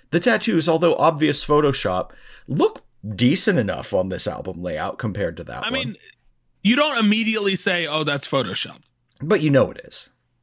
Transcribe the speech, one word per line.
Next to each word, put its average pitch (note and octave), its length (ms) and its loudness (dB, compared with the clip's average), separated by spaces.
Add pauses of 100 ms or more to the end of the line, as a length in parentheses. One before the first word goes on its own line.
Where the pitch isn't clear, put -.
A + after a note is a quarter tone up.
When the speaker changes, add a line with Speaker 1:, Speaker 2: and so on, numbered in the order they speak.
(120)
Speaker 1:
the E3+ 80 2
tattoos, G#3 480 0
although D#3+ 280 4
obvious D3 480 2
Photoshop, C#3 680 2 (380)
look E4 340 0 (240)
decent B2 520 2
enough G2 340 -4
on F#2 160 2
this F#2 180 -4
album F2 360 -8
layout D#2+ 360 -6
compared F2+ 380 -4
to E2+ 80 -12
that A#1+ 200 -10
Speaker 2:
I A3 60 -4
Speaker 1:
one. - 20 -6
Speaker 2:
mean, B3+ 240 -4 (680)
you A#3 120 4
don't D4 220 0
immediately G#3+ 580 2
say, F3 320 -2
"Oh, D#3 160 -2
that's C#3+ 240 -4
Photoshopped." G2 540 -4 (380)
Speaker 1:
But E3 200 2
you D#3 100 2
know A#2 220 4
it - 120 -16
is. - 260 -10 (320)